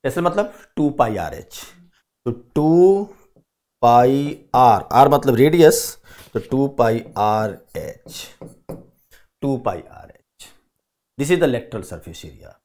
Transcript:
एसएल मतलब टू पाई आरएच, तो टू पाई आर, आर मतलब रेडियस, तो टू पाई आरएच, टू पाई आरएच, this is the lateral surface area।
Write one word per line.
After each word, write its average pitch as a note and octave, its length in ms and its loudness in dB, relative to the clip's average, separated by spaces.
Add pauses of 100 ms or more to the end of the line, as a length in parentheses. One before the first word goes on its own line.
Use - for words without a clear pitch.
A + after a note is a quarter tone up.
एसएल D#3 200 -4
मतलब F3+ 300 -4 (220)
टू D3 160 -2
पाई A2+ 260 -4
आरएच, E2 420 -12 (640)
तो B2 60 -4
टू F3 720 2 (800)
पाई C3 560 2 (180)
आर, B2 360 4
आर C3+ 180 6
मतलब C3+ 260 0
रेडियस, D#3 640 2 (360)
तो A#2 80 -6
टू C3+ 260 -4 (120)
पाई A#2 240 0 (140)
आरएच, G#2+ 1080 -8 (1160)
टू C3+ 180 -6
पाई F#2+ 220 -8
आरएच, - 680 -20 (680)
this C#3 140 -4
is E3+ 120 0
the C#3+ 80 0
lateral A#2 340 -10
surface - 400 -18
area। - 400 -20